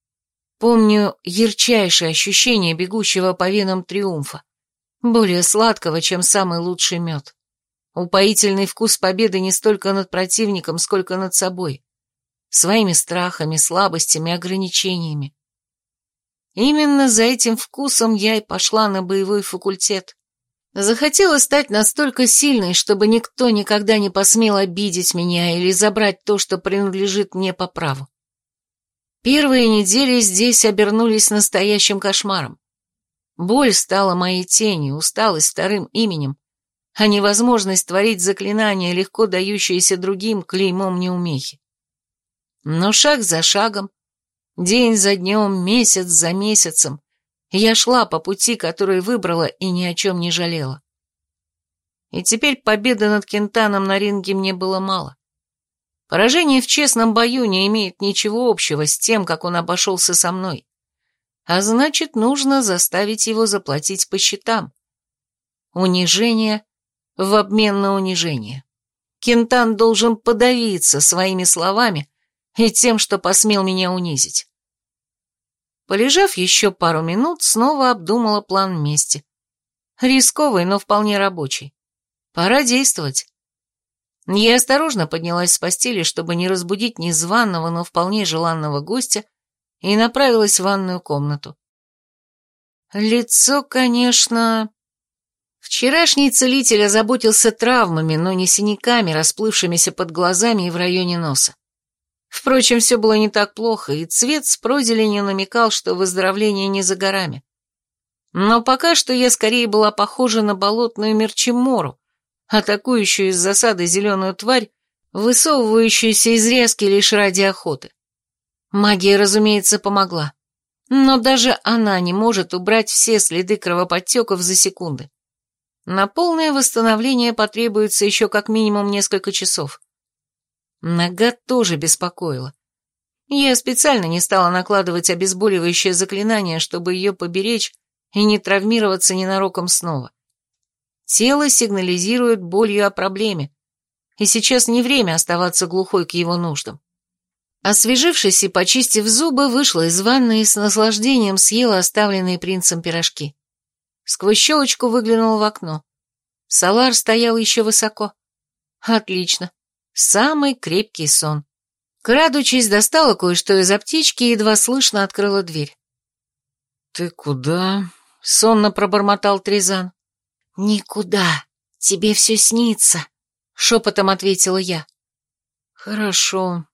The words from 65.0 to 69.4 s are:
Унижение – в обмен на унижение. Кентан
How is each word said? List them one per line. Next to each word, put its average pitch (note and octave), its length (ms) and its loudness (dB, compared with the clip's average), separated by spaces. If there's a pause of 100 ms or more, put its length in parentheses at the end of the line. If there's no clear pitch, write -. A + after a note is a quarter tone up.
Унижение – G#3 920 0 (500)
в G3 200 0
обмен G#3 440 2
на G3 140 0
унижение. E3 720 -4 (540)
Кентан A#3 580 2